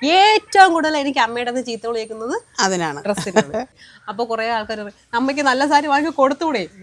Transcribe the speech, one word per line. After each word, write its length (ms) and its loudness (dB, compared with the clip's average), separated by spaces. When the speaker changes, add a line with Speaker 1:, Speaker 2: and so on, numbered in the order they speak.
Speaker 1:
ഏറ്റവും 640 4
കൂടുതൽ 240 0
എനിക്ക് 220 -2
അമ്മയുടെ 320 -2
നിന്ന് 160 -4
ചീത്ത 200 -8
വിളിക്കുന്നത് 500 -6
Speaker 2:
അതിനാണ്. 440 -2
Speaker 1:
ഡ്രസ്സിനാണ്. 580 -2
അപ്പൊ 160 -6
കുറേ 260 -4
ആൾക്കാർ 300 -4
പറയും, 120 -12
"അമ്മയ്ക്ക് 280 -2
നല്ല 240 2
സാരി 200 4
വാങ്ങി 240 2
കൊടുത്തൂടെ?" 520 0